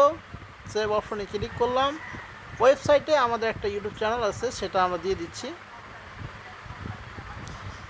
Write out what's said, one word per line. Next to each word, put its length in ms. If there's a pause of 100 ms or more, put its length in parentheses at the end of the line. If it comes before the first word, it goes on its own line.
(720)
সেভ 180
অপশনে 340
ক্লিক 340
করলাম। 400 (600)
ওয়েবসাইটে 580
আমাদের 320
একটা 180
YouTube 300
চ্যানেল 260
আছে, 280
সেটা 320
আমরা 140
দিয়ে 180
দিচ্ছি, 320 (2500)